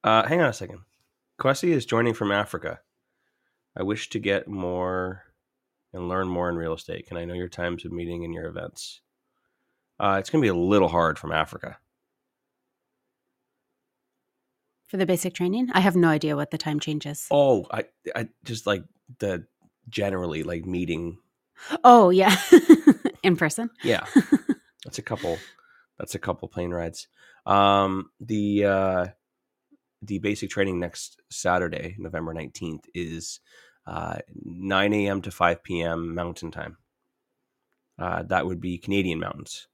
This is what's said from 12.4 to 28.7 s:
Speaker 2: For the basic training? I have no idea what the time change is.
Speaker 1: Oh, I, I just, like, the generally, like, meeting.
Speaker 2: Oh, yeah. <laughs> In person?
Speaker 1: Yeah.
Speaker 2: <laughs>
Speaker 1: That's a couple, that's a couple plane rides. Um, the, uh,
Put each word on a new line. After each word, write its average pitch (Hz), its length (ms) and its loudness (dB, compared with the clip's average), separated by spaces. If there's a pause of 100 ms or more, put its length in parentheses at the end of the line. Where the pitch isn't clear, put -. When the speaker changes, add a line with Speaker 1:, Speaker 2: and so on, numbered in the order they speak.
Speaker 2:
For - 100 -10
the 185 100 0
basic 175 280 -2
training? 214 380 -2
I 196 80 2
have 185 160 4
no 175 120 6
idea 151 280 0
what 147 140 -4
the 156 80 -8
time 151 220 -4
change 151 260 -6
is. 147 240 -12
Speaker 1:
Oh, 135 400 4
I, 110 140 -6 (300)
I 113 140 -6 (160)
just, 113 220 -8
like, 98 180 0 (340)
the 92 280 -4 (420)
generally, 90 540 -4
like, 82 240 -6
meeting. 85 520 -4 (640)
Speaker 2:
Oh, 233 280 10
yeah. 190 260 4 (480)
<laughs> - 380 2
In 180 140 6
person? 196 340 -2 (120)
Speaker 1:
Yeah. 98 240 0 (380)
Speaker 2:
<laughs> - 400 -8
Speaker 1:
That's - 140 -12
a 117 40 -10
couple, 87 360 -4 (600)
that's - 160 -10
a 95 40 -6
couple - 300 -6
plane 87 220 -6
rides. 85 380 -8 (380)
Um, 98 640 4 (100)
the, 104 440 -2
uh, 95 420 2 (960)